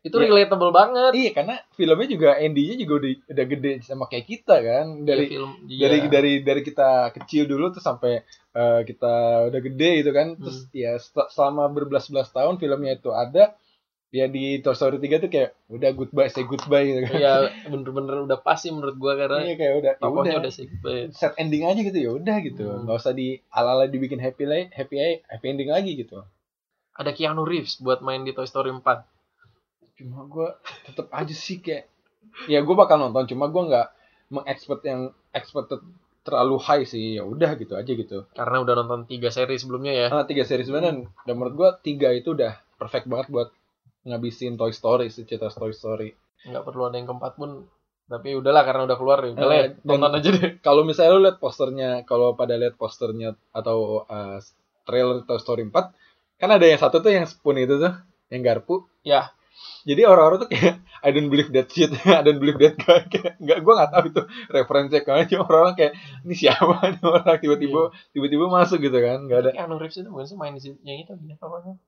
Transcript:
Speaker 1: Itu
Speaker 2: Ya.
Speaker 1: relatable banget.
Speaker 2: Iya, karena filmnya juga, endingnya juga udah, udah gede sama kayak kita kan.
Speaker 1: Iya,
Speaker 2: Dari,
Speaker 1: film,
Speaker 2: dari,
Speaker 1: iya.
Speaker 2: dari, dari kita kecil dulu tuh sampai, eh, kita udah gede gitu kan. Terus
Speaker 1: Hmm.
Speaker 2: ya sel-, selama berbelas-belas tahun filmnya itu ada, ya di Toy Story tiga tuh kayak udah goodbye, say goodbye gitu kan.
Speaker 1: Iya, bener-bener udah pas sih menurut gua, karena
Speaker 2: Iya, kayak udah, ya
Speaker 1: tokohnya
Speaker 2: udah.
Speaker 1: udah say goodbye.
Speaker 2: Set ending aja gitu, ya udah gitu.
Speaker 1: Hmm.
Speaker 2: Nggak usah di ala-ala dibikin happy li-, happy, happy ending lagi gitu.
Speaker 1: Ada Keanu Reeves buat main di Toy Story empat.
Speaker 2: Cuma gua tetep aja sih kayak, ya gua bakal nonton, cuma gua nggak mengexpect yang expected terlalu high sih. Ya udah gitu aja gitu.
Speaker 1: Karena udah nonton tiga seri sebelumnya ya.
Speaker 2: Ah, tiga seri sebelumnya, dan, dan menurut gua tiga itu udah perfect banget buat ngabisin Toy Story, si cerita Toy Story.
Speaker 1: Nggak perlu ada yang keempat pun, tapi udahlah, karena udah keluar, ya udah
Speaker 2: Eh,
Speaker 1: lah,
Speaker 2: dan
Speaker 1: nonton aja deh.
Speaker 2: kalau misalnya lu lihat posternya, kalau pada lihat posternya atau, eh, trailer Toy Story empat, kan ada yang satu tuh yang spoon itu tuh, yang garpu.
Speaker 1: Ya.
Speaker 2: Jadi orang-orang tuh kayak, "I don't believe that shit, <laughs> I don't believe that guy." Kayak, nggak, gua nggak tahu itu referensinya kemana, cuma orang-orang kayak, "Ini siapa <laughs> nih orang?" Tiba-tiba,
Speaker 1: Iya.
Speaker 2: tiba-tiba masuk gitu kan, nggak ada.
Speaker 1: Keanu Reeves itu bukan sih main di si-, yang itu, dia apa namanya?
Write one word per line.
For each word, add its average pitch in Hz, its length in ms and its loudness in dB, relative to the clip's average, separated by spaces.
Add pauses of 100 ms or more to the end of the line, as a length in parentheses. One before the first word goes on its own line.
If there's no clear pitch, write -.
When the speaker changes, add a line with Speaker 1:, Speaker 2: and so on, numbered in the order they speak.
Speaker 1:
Itu 160 160 -4
Speaker 2:
Ya. - 80 6
Speaker 1:
relatable 196 480 4
banget. 247 400 6
Speaker 2:
Iya, 247 220 0
karena 175 200 -2 (160)
filmnya 165 380 2
juga, 156 300 4
endingnya 156 400 -2
juga 165 180 -4
udah, 139 140 -2 (180)
udah 135 180 -2
gede 139 260 -4 (100)
sama 135 240 -10
kayak 120 180 -10
kita 208 340 2
kan. 123 280 0 (100)
Speaker 1:
Iya, 147 80 -10
Speaker 2:
Dari, 143 240 2
Speaker 1:
film, 135 220 -8 (100)
Speaker 2:
dari, 139 380 2
Speaker 1:
iya. 147 100 0
Speaker 2:
dari, 143 320 4
dari 139 220 0
kita 143 260 0 (240)
kecil 151 320 -2
dulu 143 240 -2
tuh 185 160 -12
sampai, 120 400 -2 (260)
eh, 117 320 2
kita 117 320 -2 (320)
udah 127 140 -2
gede 135 380 0
gitu 147 120 2
kan. 151 240 0
Terus 131 300 -14
Speaker 1:
Hmm. - 80 -20
Speaker 2:
ya 120 240 -6
sel-, - 320 -6
selama 143 400 0
berbelas-belas 139 600 -4
tahun 151 260 0
filmnya 139 380 -4
itu - 160 -8
ada, 131 420 2 (560)
ya 131 220 -2
di 135 320 -6
Toy 139 100 0
Story 135 240 0
tiga 143 220 0
tuh 185 100 -2
kayak 143 380 -2
udah 123 260 -2
goodbye, 135 380 -2
say 127 160 -8
goodbye 139 400 0
gitu 131 160 -2
kan. 127 100 -6
Speaker 1:
Iya, 139 200 4 (340)
bener-bener 139 560 -8
udah 135 160 -2
pas 160 180 0
sih 170 140 -10
menurut 143 260 -8
gua, 135 160 -2
karena 139 300 -2
Speaker 2:
Iya, 170 140 -6
kayak 143 200 0
udah, 143 160 0
ya - 80 -6
Speaker 1:
tokohnya 139 220 -2 (100)
Speaker 2:
udah. 151 80 -2
Speaker 1:
udah 131 140 -6
say 127 120 -16
goodbye. 123 440 -8
Speaker 2:
Set - 240 -4
ending 156 320 -2
aja 196 160 0
gitu, 190 160 -4
ya 123 160 -2
udah 190 260 -4
gitu. 127 240 -10
Speaker 1:
Hmm. 104 220 -10
Speaker 2:
Nggak 113 100 -4
usah 127 160 -4
di 131 380 -6
ala-ala 127 340 0
dibikin 135 320 -6
happy 131 300 -6
li-, 170 240 -4
happy, 139 260 -10 (240)
happy - 280 -16
ending 139 200 -6
lagi 175 300 -4
gitu. 98 240 -14 (720)
Speaker 1:
Ada 143 160 -8
Keanu 156 320 -4
Reeves 160 360 -6
buat 127 220 -2
main 131 220 -8
di 135 80 -8
Toy 127 160 -8
Story 131 240 -6
empat. 127 320 -2 (960)
Speaker 2:
Cuma 131 280 -16
gua 160 320 -8 (260)
tetep - 280 -12
aja 156 240 -8
sih 180 240 -12
kayak, 156 300 -10 (580)
ya 147 140 4
gua 151 180 2
bakal 180 200 8
nonton, 131 280 0
cuma 135 220 -4
gua 175 160 -2
nggak 123 240 0 (420)
mengexpect 135 540 -10
yang 131 160 -8 (300)
expected - 500 -10 (400)
terlalu 135 380 0
high 143 260 0
sih. 110 320 -8
Ya 101 80 -8
udah 147 320 -2
gitu 107 180 -12
aja 107 160 -10
gitu. 104 400 -8
Speaker 1:
Karena 123 300 -4
udah 123 160 0
nonton 120 300 -6
tiga 120 220 -6
seri 127 280 -4
sebelumnya 131 380 -8
ya. 123 160 0
Speaker 2:
Ah, 147 140 -2
tiga 139 200 -2
seri 127 180 -4
sebelumnya, 147 280 -2
dan, 147 80 -6 (240)
dan 120 120 -6
menurut 123 200 -6
gua 180 220 4
tiga 139 360 -2
itu 123 200 -4
udah 123 240 -4 (200)
perfect 120 320 -8
banget 123 200 -6
buat 120 200 -4 (560)
ngabisin 120 500 -8
Toy 113 160 -4
Story, 117 380 0
si 113 160 -16
cerita 110 240 -8
Toy 110 240 -10
Story. 107 400 -10 (320)
Speaker 1:
Nggak 123 180 -10
perlu 127 220 -8
ada 123 100 -6
yang 123 140 -10
keempat 127 260 -10
pun, 143 300 -14 (400)
tapi 135 320 -10
udahlah, 139 260 6
karena 131 220 0
udah 127 100 0
keluar, 131 260 2
ya 123 140 -6
udah - 80 -2
Speaker 2:
Eh, 135 60 4
Speaker 1:
lah, 151 140 6 (120)
Speaker 2:
dan 143 240 0
Speaker 1:
nonton 147 160 4
aja 151 160 0
deh. 175 200 2 (120)
Speaker 2:
kalau 151 220 6
misalnya 165 260 4
lu 196 120 8
lihat 185 160 4
posternya, 131 640 -4
kalau 123 340 2
pada 120 160 -2
lihat 117 220 -2
posternya 113 580 -8 (160)
atau, 110 560 -4
eh, 101 320 -12 (460)
trailer 123 400 0
Toy 117 140 -4
Story 117 260 -4
empat, 175 260 -2 (460)
kan 202 140 0
ada 202 120 8
yang 160 160 8
satu 160 220 4
tuh 214 100 4
yang 185 140 2
spoon 143 340 -2
itu 135 240 0
tuh, 180 140 0 (340)
yang 127 140 -8
garpu. 117 420 0 (160)
Speaker 1:
Ya. 143 300 2 (500)
Speaker 2:
Jadi 147 220 4
orang-orang 180 340 8
tuh 233 120 -6
kayak, 170 280 2 (220)
"I 143 100 2
don't 147 160 0
believe 143 240 0
that 131 180 2
shit, 160 220 0
<laughs> 143 160 -4
I 170 140 8
don't 147 180 4
believe 143 220 0
that 151 160 8
guy." 175 320 4
Kayak, 185 300 -6
nggak, 160 220 0
gua 202 160 6
nggak 151 140 4
tahu 170 160 4
itu 151 160 -2 (260)
referensinya 139 540 0
kemana, 147 240 2
cuma 185 180 0
orang-orang 170 300 4
kayak, 156 180 2 (300)
"Ini 175 140 -10
siapa 131 260 2 (240)
<laughs> 190 60 0
nih 185 100 -10
orang?" 170 340 4
Tiba-tiba, 147 440 0
Speaker 1:
Iya. - 320 -4
Speaker 2:
tiba-tiba 147 340 -2
masuk 180 320 2
gitu 135 220 0
kan, 120 240 0
nggak 127 160 0
ada. 131 120 2
Speaker 1:
Keanu 165 240 -8
Reeves 160 220 -12
itu 185 80 -14
bukan 143 180 -14
sih 180 120 -18
main 147 180 -12
di 135 60 -16
si-, 139 200 -18
yang 143 200 -14
itu, 165 160 -20
dia 156 200 -18
apa - 120 -18
namanya? 175 260 -14 (140)